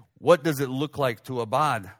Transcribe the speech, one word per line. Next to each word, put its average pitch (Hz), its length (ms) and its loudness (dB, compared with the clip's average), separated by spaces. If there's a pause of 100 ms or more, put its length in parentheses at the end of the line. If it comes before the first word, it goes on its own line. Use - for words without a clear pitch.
(180)
what 147 260 4
does 147 160 0
it 135 100 -2
look 135 280 -4
like 127 280 -2
to 127 160 -6
abad, 113 580 -2